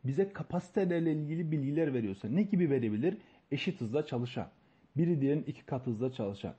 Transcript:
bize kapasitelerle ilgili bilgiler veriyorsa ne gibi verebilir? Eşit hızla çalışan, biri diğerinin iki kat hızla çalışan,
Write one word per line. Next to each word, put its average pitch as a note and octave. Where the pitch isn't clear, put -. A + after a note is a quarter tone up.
bize F3
kapasitelerle E3+
ilgili D#3
bilgiler D3
veriyorsa G#2+
ne D3+
gibi F3+
verebilir? B2+
Eşit -
hızla B2+
çalışan, B2
biri E3
diğerinin C#3+
iki -
kat C3
hızla B2
çalışan, G#2